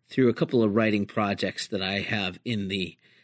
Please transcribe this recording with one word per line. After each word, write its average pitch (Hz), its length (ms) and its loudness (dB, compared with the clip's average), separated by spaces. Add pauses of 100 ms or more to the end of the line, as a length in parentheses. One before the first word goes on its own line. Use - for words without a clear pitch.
through 131 220 4
a 113 40 4
couple 131 300 2
of 104 100 4
writing 107 320 2
projects 101 640 -2
that 98 140 -4
I 95 180 -2
have 95 460 -4
in 104 240 -2
the, 92 260 -4 (280)